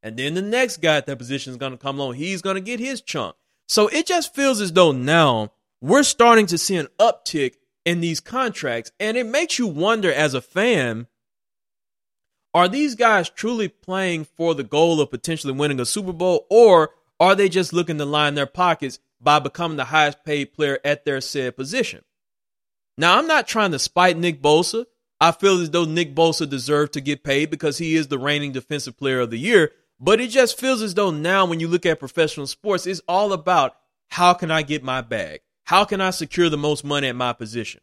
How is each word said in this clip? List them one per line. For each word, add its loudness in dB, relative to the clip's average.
And -12
then -6
the -4
next -2
guy 0
at -6
that -10
position -8
is -14
gonna -10
come -8
along. -6
He's -8
gonna -4
get -8
his -8
chunk. -8
So 2
it -2
just -2
feels 0
as -4
though 6
now 2
we're 4
starting 6
to -2
see -2
an -4
uptick 0
in -2
these -4
contracts. -6
And -4
it -2
makes -2
you 0
wonder 0
as 0
a -4
fan, -2
are 4
these -2
guys 2
truly -4
playing -6
for -2
the -6
goal 2
of 0
potentially -6
winning -2
a -2
Super -6
Bowl, 0
or 8
are 6
they 4
just -2
looking -2
to -4
line 0
their -2
pockets -2
by 4
becoming -6
the -6
highest 0
paid -4
player -2
at -2
their -2
said -6
position? -6
Now, 4
I'm 0
not 0
trying -2
to -4
spite 2
Nick -4
Bosa. 2
I 6
feel 2
as -4
though 0
Nick -4
Bosa 0
deserved -2
to -6
get -6
paid -2
because -4
he -4
is 0
the -4
reigning -4
defensive -10
player -2
of -2
the -8
year. 4
But 2
it -4
just 2
feels 0
as -6
though 0
now 0
when -4
you -4
look -2
at 0
professional -4
sports, -4
it's -6
all 0
about 0
how 4
can -4
I 0
get -6
my -4
bag? -8
How 4
can -4
I 0
secure -2
the -2
most -2
money -2
at -6
my -2
position? -10